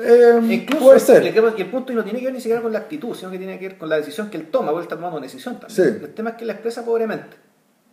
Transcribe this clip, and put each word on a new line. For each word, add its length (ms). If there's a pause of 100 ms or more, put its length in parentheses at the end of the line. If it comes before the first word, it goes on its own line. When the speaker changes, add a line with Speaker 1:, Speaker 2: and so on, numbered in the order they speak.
Speaker 1:
em, 480
Speaker 2:
E 40
incluso 280
Speaker 1:
puede 140
Speaker 2:
el, 80
Speaker 1:
ser. 220
Speaker 2:
el 80
tema, 200
y 60
el 100
punto 220
no 100
tiene 180
que 40
ver 100
ni 60
siquiera 220
con 100
la 60
actitud, 360
sino 160
que 60
tiene 220
que 100
ver 80
con 140
la 60
decisión 340
que 80
él 120
toma, 180
porque 100
él 60
está 120
tomando 220
una 80
decisión 340
también. 160 (220)
Speaker 1:
Sí. 40
Speaker 2:
El 120
tema 160
es 60
que 100
la 80
expresa 280
pobremente. 540 (560)